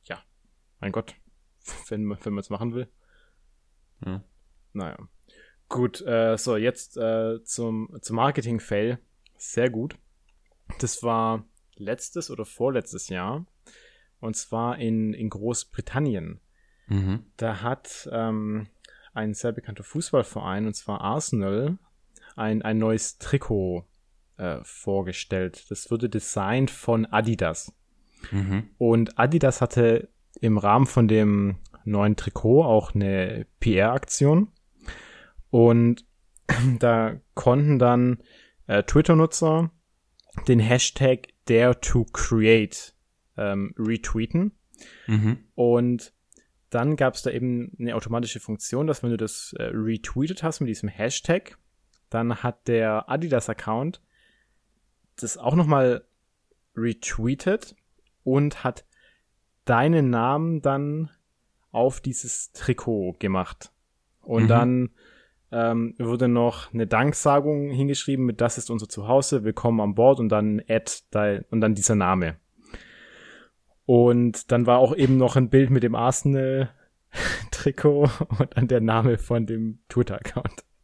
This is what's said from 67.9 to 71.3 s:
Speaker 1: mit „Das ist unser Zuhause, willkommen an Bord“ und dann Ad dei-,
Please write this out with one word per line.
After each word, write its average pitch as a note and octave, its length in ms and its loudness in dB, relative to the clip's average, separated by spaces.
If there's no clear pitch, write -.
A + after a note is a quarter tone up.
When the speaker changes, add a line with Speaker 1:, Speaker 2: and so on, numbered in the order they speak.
Speaker 1:
mit A#2 160 -2
„Das A#2+ 160 0
ist - 140 -10
unser G#2+ 180 -6
Zuhause, B2+ 540 0
willkommen A2 380 0
an G#2 160 0
Bord“ B2+ 240 6
und A2+ 80 0
dann G#2+ 400 0
Ad A2+ 240 -2
dei-, G#2 400 0